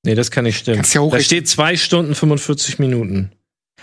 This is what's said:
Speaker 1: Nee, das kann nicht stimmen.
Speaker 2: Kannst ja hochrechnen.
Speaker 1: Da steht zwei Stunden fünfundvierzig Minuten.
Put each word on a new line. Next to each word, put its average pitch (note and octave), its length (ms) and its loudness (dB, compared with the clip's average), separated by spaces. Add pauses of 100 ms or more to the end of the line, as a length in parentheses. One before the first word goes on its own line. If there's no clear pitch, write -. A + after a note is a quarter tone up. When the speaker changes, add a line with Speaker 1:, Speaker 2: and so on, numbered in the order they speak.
Speaker 1:
Nee, A2+ 100 2
das A#2 160 0
kann B2 140 -2
nicht A2 140 0
stimmen. A#2 200 -2
Speaker 2:
Kannst - 160 0
ja D3 80 4
hochrechnen. C3 180 2
Speaker 1:
Da C3+ 40 0
steht E3 240 0
zwei E3 280 0
Stunden E3 380 0
fünfundvierzig C#3+ 640 -2
Minuten. G#2+ 540 -2 (500)